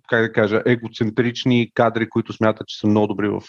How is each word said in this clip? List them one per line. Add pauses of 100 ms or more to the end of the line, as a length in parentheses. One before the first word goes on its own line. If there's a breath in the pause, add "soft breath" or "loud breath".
как
да
кажа,
егоцентрични
кадри,
които
смятат,
че
са
много
добри
в